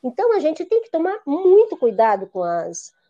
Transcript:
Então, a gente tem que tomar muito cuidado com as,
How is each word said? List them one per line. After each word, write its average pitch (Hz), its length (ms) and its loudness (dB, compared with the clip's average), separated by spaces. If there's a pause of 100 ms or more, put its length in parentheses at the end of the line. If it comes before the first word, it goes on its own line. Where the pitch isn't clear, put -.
Então, 392 320 -2
a 403 40 0
gente 320 260 -2
tem 453 180 0
que - 80 -18
tomar 370 360 -4
muito 381 500 4
cuidado 208 520 0
com 185 160 -6
as, 170 480 -8 (180)